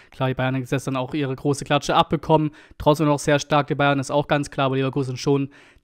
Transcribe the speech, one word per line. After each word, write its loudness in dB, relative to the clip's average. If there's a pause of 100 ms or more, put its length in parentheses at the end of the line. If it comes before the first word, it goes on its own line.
(100)
Klar, -4
die -2
Bayern -2
haben -4
gestern -4
auch -6
ihre -2
große -2
Klatsche 0
abbekommen. 2 (260)
Trotzdem 2
noch 2
sehr 2
stark, 0
die -4
Bayern, 2
ist -4
auch 0
ganz 0
klar, 0
aber 0
Leverkusen -2
schon 0 (340)